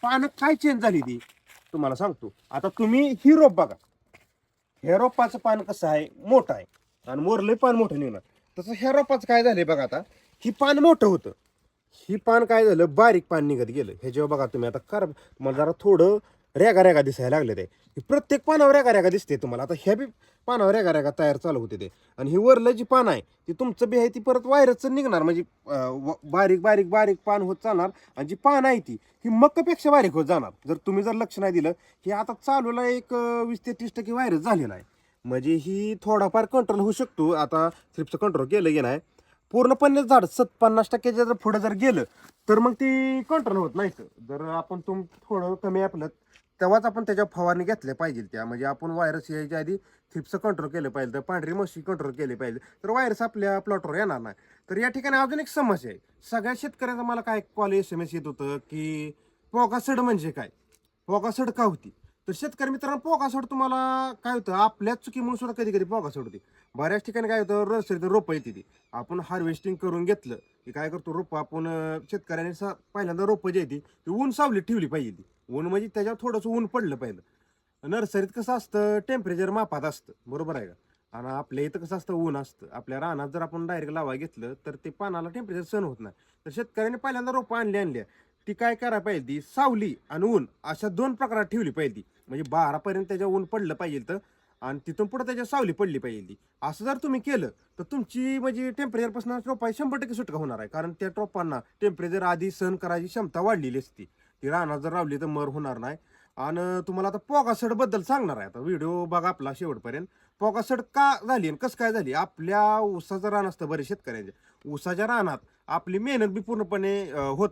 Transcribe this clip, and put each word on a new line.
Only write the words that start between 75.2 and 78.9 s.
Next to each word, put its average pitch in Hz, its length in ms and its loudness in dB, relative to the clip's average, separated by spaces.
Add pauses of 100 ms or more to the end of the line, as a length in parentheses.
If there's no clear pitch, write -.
ऊन 143 160 -6
म्हणजे 202 220 -2
त्याच्यावर 214 340 -4
थोडंसं 226 280 -4
ऊन 226 160 -2
पडलं 202 300 -2
पाहिजे. 113 240 -10 (680)
नर्सरीत 196 480 -2
कसं 240 220 -4
असतं, 208 500 0